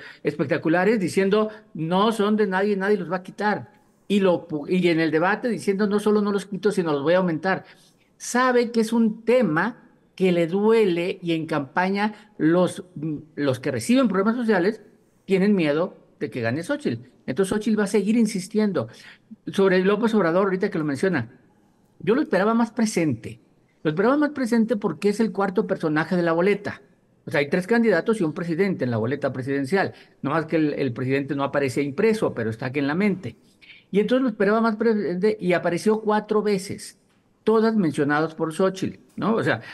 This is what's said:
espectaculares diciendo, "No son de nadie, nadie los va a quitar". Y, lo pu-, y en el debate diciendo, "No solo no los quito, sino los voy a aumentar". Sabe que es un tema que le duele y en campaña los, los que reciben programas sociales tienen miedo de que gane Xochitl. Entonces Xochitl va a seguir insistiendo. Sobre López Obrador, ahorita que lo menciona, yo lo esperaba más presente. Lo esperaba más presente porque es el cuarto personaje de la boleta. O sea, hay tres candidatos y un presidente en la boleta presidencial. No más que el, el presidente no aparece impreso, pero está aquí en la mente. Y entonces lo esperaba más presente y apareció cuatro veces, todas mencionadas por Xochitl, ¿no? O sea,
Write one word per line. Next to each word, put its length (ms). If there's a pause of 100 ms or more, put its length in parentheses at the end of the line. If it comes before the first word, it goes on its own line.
(220)
espectaculares 760
diciendo, 520 (240)
"No 360
son 260
de 100
nadie, 280
nadie 220
los 160
va 40
a 60
quitar". 520 (320)
Y, 140
lo 260
pu-, 220
y 200
en 120
el 100
debate 380
diciendo, 380
"No 120
solo 220
no 100
los 140
quito, 260
sino 220
los 100
voy 120
a 40
aumentar". 460 (540)
Sabe 520
que 100
es 120
un 320
tema 640 (260)
que 160
le 160
duele 760
y 100
en 140
campaña 880
los, 480 (500)
los 260
que 100
reciben 360
programas 300
sociales 460 (420)
tienen 300
miedo 420 (240)
de 100
que 120
gane 200
Xochitl. 460 (180)
Entonces 220
Xochitl 320
va 40
a 40
seguir 280
insistiendo. 720 (580)
Sobre 360
López 320
Obrador, 300
ahorita 260
que 80
lo 60
menciona, 560 (580)
yo 160
lo 60
esperaba 340
más 160
presente. 720 (420)
Lo 80
esperaba 280
más 120
presente 460
porque 320
es 100
el 140
cuarto 340
personaje 480
de 80
la 100
boleta. 500 (440)
O 40
sea, 100
hay 80
tres 180
candidatos 540
y 40
un 100
presidente 500
en 60
la 80
boleta 340
presidencial. 600 (280)
No 80
más 160
que 100
el, 180
el 180
presidente 420
no 80
aparece 400
impreso, 520
pero 160
está 160
aquí 120
en 80
la 80
mente. 420 (540)
Y 100
entonces 220
lo 60
esperaba 320
más 160
presente 640
y 120
apareció 480
cuatro 420
veces, 560 (460)
todas 320
mencionadas 580
por 180
Xochitl, 460 (160)
¿no? 220
O 80
sea, 160 (140)